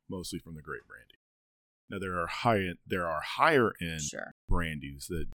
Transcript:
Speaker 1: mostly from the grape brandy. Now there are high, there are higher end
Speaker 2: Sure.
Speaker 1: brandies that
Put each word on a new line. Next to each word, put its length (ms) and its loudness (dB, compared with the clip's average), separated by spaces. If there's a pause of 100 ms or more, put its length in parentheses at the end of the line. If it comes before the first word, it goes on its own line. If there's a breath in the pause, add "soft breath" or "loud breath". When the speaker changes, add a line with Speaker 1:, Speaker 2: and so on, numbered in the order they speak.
Speaker 1:
mostly 300 -6
from 160 -14
the 80 -14
grape 260 -10
brandy. 280 -20 (760)
Now 80 -6
there 220 -2
are 80 0
high, 380 2 (200)
there 220 0
are 120 0
higher 600 4
end 220 -4
Speaker 2:
Sure. 280 -8 (180)
Speaker 1:
brandies 600 0
that 260 -2